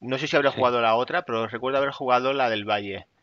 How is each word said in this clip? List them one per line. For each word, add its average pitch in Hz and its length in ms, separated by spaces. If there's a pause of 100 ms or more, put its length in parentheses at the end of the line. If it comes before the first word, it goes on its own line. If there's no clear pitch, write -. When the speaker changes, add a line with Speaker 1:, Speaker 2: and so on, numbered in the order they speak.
Speaker 1:
no 127 180
sé 147 100
si - 80
habré 139 140
Speaker 2:
Sí. 127 80
Speaker 1:
jugado 123 240
la 113 120
otra, 127 280
pero 113 260
recuerdo 127 300
haber 139 120
jugado 127 440
la 127 160
del 107 180
Valle. 101 380 (160)